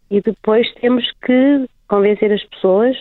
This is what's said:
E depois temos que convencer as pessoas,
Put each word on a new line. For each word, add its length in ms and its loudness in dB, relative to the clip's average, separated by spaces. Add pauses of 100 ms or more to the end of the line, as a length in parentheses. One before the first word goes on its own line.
(100)
E 100 0
depois 540 -2
temos 360 -2 (140)
que 420 2 (220)
convencer 440 0
as 120 -4
pessoas, 560 0